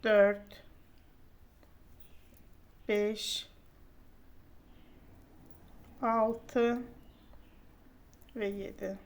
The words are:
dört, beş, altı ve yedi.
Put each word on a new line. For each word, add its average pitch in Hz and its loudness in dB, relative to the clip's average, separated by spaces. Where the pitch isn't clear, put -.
dört, 202 4
beş, 208 -2
altı 233 2
ve 214 -4
yedi. 196 -8